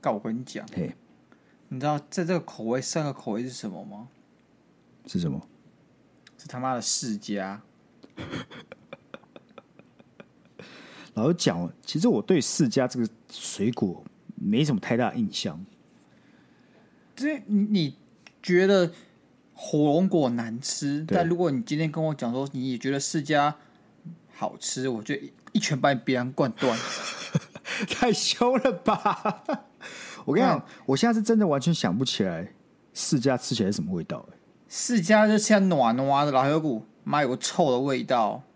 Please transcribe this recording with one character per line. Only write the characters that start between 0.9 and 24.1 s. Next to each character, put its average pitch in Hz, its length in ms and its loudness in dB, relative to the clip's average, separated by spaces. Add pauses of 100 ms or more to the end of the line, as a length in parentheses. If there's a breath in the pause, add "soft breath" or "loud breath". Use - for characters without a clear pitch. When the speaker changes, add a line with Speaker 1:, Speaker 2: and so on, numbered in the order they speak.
Speaker 1:
你 131 120 -8
知 143 60 -2
道 147 120 0 (120)
在 185 140 -2
这 170 100 0
个 165 60 0
口 - 240 -14
味， 120 160 0
上 156 240 -4
个 143 80 -4
口 120 200 -8
味 110 100 -4
是 127 80 -8
什 123 180 -10
么 92 160 -12
吗？ 104 220 -16 (1000)
Speaker 2:
是 - 120 -4
什 85 120 -2
么？ - 100 -6 (960)
Speaker 1:
是 - 100 -20
他 123 140 -12
妈 127 140 -2
的 120 80 -4
释 107 360 -4
迦。 101 380 -6 (580)
Speaker 2:
<laughs> - 60 -16 (3000 loud breath)
老 113 140 2
实 175 60 4
讲， 87 380 -2 (100)
其 - 160 -4
实 175 80 2
我 160 140 4
对 - 180 4
释 - 300 2
迦 127 180 2
这 123 140 -4
个 113 80 0 (220)
水 - 420 -2
果 92 320 -4 (300)
没 110 280 0
什 143 120 2
么 101 40 0
太 117 200 -2
大 120 160 0
印 110 180 -2
象。 90 320 -6 (1500 soft breath)
Speaker 1:
这， 277 300 -4
你， 208 100 0 (140)
你 165 260 0 (460)
觉 180 240 4
得 185 260 4 (600 loud breath)
火 - 320 -4
龙 160 200 4
果 165 220 2
难 117 320 -4
吃， 147 440 -4
Speaker 2:
对。 180 120 0
Speaker 1:
但 175 100 4
如 170 80 2
果 175 160 0
你 131 120 -2
今 147 160 -4
天 160 120 0
跟 160 140 -4
我 156 100 0
讲 127 160 -4
说 131 220 -2
你 131 180 -4
也 120 80 -4
觉 131 120 -4
得 139 100 0
释 147 240 -4
迦 147 300 2 (800 soft breath)